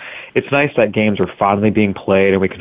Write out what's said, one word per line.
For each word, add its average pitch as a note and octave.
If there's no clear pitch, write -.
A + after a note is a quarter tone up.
It's -
nice C#3+
that A2
games G#2
are F#2
finally G2+
being G2+
played G2
and F#2+
we F#2
can F2+